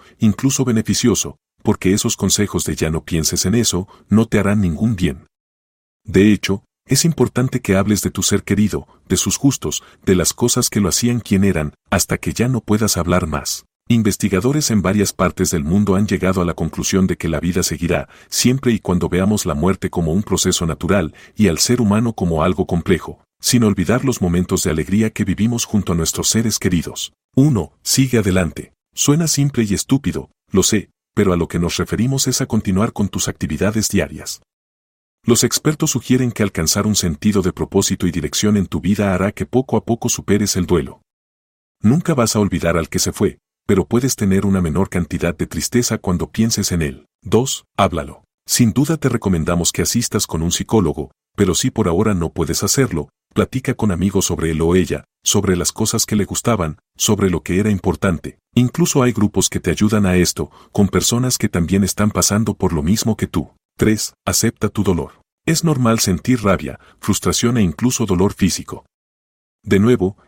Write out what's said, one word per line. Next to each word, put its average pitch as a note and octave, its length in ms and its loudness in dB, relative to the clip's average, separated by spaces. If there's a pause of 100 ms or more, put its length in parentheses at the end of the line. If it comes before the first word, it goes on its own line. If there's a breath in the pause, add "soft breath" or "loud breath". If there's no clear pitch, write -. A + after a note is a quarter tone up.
(200 soft breath)
incluso B2+ 460 2
beneficioso, A2 720 0 (260)
porque F#2 300 2
esos G#2+ 240 -2
consejos F#2+ 480 0
de D#2 100 -4
"ya D#2+ 160 -2
no D#2+ 140 -4
pienses E2+ 400 -2
en F#2+ 100 2
eso" G2+ 320 0 (220 loud breath)
no G#2+ 180 0
te A2+ 100 0
harán G2+ 240 2
ningún F#2 340 0
bien. E2 300 -4 (800)
De F#2+ 280 4
hecho, G2 340 -2 (200)
es C3+ 200 0
importante C3 560 0
que F#2+ 140 0
hables G2 260 2
de F2+ 80 -2
tu - 120 -4
ser G2 220 -2
querido, G2 440 -2 (200 soft breath)
de F#2+ 80 0
sus - 240 -2
gustos, - 440 -2 (200 loud breath)
de G2 120 2
las E2+ 180 0
cosas A#2+ 360 0
que G#2+ 120 0
lo F#2 80 2
hacían A#2+ 300 0
quien G2 240 2
eran, D#2+ 300 0 (160)
hasta - 280 0
que D#2 160 -6
ya A#2 140 0
no B2+ 120 -2
puedas G#2 380 0
hablar F2+ 300 0
más. - 380 -6 (220)
Investigadores A2 840 0
en G#2+ 100 2
varias F#2+ 320 0
partes F2+ 380 0
del D#2+ 120 -2
mundo G2 320 2
han G2+ 120 0
llegado F#2 340 0
a F2 40 0
la E2 80 -2
conclusión F#2 540 -2
de F2 100 -4
que E2+ 120 -4
la D2+ 100 -2
vida F2 220 -2
seguirá, E2 480 -2 (200 loud breath)
siempre B2 440 0
y G2 60 0
cuando F2 300 0
veamos G2 360 0
la E2 80 -2
muerte F2+ 360 0
como E2 220 -2
un G2+ 120 0
proceso F2+ 420 0
natural E2 480 0 (220 loud breath)
y G#2+ 120 4
al D#2 120 0
ser B2 220 2
humano A2 320 2
como E2 300 0
algo F#2 220 0
complejo, - 580 -2 (160)
sin A#2+ 240 2
olvidar G2+ 400 2
los C3 180 -2
momentos F2+ 420 0
de - 80 -2
alegría F#2+ 400 0
que - 120 -4
vivimos G#2 420 -2
junto F#2+ 280 -2
a - 20 0
nuestros E2 340 -2
seres A2 280 0
queridos. - 560 -2 (220)
Uno, C3 380 2 (100)
sigue C3 340 2
adelante. F#2 560 0 (200)
Suena D#3 340 2
simple C#3+ 420 0
y G#2 60 0
estúpido, - 560 -4 (180)
lo F#2 140 4
sé, G2 260 0 (240)
pero G2 180 2
a F2 60 2
lo E2+ 100 0
que F2 120 -4
nos E2+ 180 -2
referimos A#2+ 500 -2
es B2+ 140 -2
a B2+ 60 -4
continuar G#2+ 440 0
con G2+ 160 -2
tus - 200 -6
actividades F#2 600 -2
diarias. D2+ 540 -4 (840)
Los A#2 200 4
expertos D3+ 480 0
sugieren B2 400 0
que - 100 -4
alcanzar G2+ 460 0
un G#2 80 2
sentido F#2+ 480 0
de F2+ 100 -2
propósito F#2 540 -2
y E2+ 40 0
dirección G2+ 460 0
en F#2 80 2
tu - 160 -4
vida G2+ 320 0
hará G2 180 0
que - 140 -8
poco B2 320 0
a - 80 -4
poco A#2+ 240 -2
superes G#2 460 0
el F2+ 100 0
duelo. D#2 380 -2 (760)
Nunca D3+ 360 2
vas A#2 200 2
a A2 40 2
olvidar F2 360 0
al E2 140 -2
que - 80 -4
se F2+ 140 -2
fue, - 260 -2 (300)
pero F#2+ 180 2
puedes A#2+ 300 0
tener G2 320 0
una F#2+ 140 2
menor E2+ 280 -2
cantidad E2+ 480 -4
de E2 80 -4
tristeza A2 540 -2
cuando E2 320 -4
pienses A2 400 -2
en F2 100 -2
él. C#2+ 240 -6 (160)
Dos, A2 440 0 (120)
háblalo. D#2 460 -2 (240)
Sin A2+ 260 2
duda D3+ 240 0
te C3+ 120 -2
recomendamos F2 640 0
que F2+ 120 -2
asistas A2+ 420 -2
con D#2+ 160 -4
un E2+ 100 -2
psicólogo, D#2+ 600 0 (240)
pero F#2+ 180 2
si B2+ 160 -2
por G#2+ 180 -2
ahora G2 280 2
no E2+ 180 -2
puedes D#2+ 300 -2
hacerlo, F#2+ 460 -2 (260)
platica B2+ 400 -2
con G#2+ 160 0
amigos F#2 340 0
sobre D#2+ 240 -2
él D#2 120 -2
o E2+ 140 2
ella, D2+ 280 0 (200)
sobre F#2+ 320 0
las F2 160 -2
cosas - 360 -2
que A2 80 0
le G2 100 0
gustaban, F2+ 540 -2 (180)
sobre G2 320 2
lo E2+ 140 -2
que F#2 160 0
era G#2+ 100 2
importante. F#2 720 -2 (160)
Incluso B2+ 480 2
hay B2 80 2
grupos G2+ 380 0
que E2+ 100 -6
te - 100 -2
ayudan G#2 380 2
a F2+ 80 2
esto, E2+ 340 0 (220 loud breath)
con G2+ 160 4
personas B2 500 0
que G#2+ 100 0
también F#2 360 0
están G#2 260 0
pasando G#2 460 0
por F2+ 180 -2
lo D2+ 80 -2
mismo G#2+ 340 0
que - 120 -4
tú. - 240 -4 (260)
Tres, - 360 0 (120)
acepta G#2+ 440 -2
tu G#2 140 -2
dolor. E2 380 -2 (240)
Es D#3+ 180 0
normal B2+ 360 2
sentir G#2 440 0
rabia, D#2+ 360 0 (200 soft breath)
frustración A#2 580 0
e G#2+ 60 4
incluso A2+ 420 0
dolor G2 280 2
físico. - 520 -4 (800)
De G2+ 160 2
nuevo, G2+ 380 2 (100)